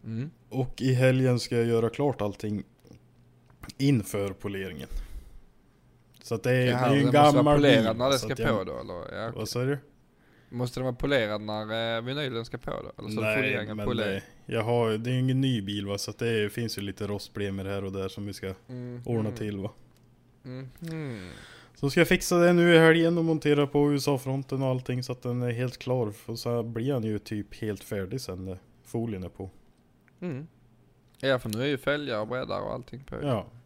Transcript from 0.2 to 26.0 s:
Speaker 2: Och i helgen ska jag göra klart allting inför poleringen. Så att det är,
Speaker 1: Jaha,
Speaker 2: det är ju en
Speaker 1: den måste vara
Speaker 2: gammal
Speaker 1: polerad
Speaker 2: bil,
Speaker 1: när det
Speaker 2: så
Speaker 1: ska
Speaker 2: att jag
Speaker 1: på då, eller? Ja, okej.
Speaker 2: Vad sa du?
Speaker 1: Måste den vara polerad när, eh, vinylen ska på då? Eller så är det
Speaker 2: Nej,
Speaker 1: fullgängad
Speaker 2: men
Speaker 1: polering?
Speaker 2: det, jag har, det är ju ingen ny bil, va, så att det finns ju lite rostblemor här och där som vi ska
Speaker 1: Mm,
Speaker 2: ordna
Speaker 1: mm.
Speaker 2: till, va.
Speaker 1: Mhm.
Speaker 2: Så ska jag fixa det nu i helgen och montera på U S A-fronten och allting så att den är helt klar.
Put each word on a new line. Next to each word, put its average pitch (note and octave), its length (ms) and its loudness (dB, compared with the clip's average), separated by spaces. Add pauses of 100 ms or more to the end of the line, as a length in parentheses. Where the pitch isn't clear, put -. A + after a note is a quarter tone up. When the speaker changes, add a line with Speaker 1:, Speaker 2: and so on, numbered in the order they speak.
Speaker 2:
Och B2+ 340 -4
i C3 120 4
helgen C3 460 4
ska - 160 -4
jag A#2 100 4
göra A2+ 240 4
klart C#3 300 0
allting G#2 420 -4 (1160)
inför G#2+ 540 0
poleringen. F#2 560 -8 (1300)
Så - 120 -6
att A2 80 -6
det B2 100 0
är, B2+ 140 2
Speaker 1:
Jaha, B2 220 2
Speaker 2:
det C#3 60 6
är C#3+ 60 4
ju C#3 60 4
en C3+ 60 4
Speaker 1:
den D3 100 8
måste D3 140 8
vara D3 80 6
Speaker 2:
gammal D3 120 6
Speaker 1:
polerad B2+ 280 6 (120)
Speaker 2:
bil, - 20 -6
Speaker 1:
när B2 120 2
det C3+ 80 4
Speaker 2:
så A#2+ 60 -4
Speaker 1:
ska A2 80 -4
Speaker 2:
att G#2 60 -4
jag A2+ 200 0
Speaker 1:
på F#2+ 60 -2
då, C2 160 -8
eller? - 140 -10
Ja, G2 340 -8
okej. A#2+ 100 -8
Speaker 2:
Vad G#2+ 100 -6
sa B2 160 -6
du? C#3 140 -2 (760)
Speaker 1:
Måste B2 280 -6
den C3 40 -4
vara B2+ 100 -2
polerad A#2 460 0
när, A2 560 -4
eh, A2+ 60 -4
vinylen B2+ 420 -6
ska - 140 -10
på - 120 -10
då? - 320 -10
Eller G#2+ 120 -8
så G#2+ 60 -2
är A2 40 -2
det A2 80 0
Speaker 2:
Nej, G#2+ 100 2
Speaker 1:
fullgängad G#2+ 340 -2
Speaker 2:
men G#2 100 -4
Speaker 1:
polering? G#2 340 -2 (260)
Speaker 2:
det, - 80 -6
jag A2+ 80 0
har, A#2 280 2
det A2 200 -2
är B2+ 40 0
ju B2+ 60 0
ingen C3 200 2
ny B2+ 220 0
bil, G2+ 240 -6
va, G2+ 120 -4
så - 120 -6
att - 80 -14
det A2 340 0
finns A#2 260 -6
ju G2+ 40 -8
lite G2 240 -6
rostblemor G2 580 -6
här G2 200 -4
och F#2+ 80 -6
där F#2+ 160 -4
som G2+ 180 -8
vi G2 60 -8
ska F#2+ 220 -8 (140)
Speaker 1:
Mm, B2 380 -12
Speaker 2:
ordna A#2 220 0
Speaker 1:
mm. G2+ 60 -6
Speaker 2:
till, G#2 240 -6
va. F#2 120 -6 (720)
Speaker 1:
Mhm. C3 840 -12 (460)
Speaker 2:
Så C#3+ 160 -2
ska F3 100 4
jag D#3+ 80 8
fixa F3+ 300 4
det F3 140 8
nu F3 220 8
i E3 40 12
helgen E3 400 8
och E3 60 2
montera D3 420 4
på D3 260 4
U C#3+ 40 2
S C3+ 120 0
A-fronten C3+ 540 -2
och C3 60 0
allting B2+ 340 -2
så C3 100 -8
att - 100 -10
den B2 200 -2
är B2 80 0
helt B2 280 -4
klar. B2 340 -2 (140)